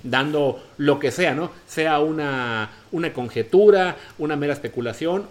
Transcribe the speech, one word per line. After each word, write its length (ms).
dando 600
lo 220
que 100
sea", 240
¿no? 160
Sea 320
una, 720
una 200
conjetura, 840
una 160
mera 180
especulación 760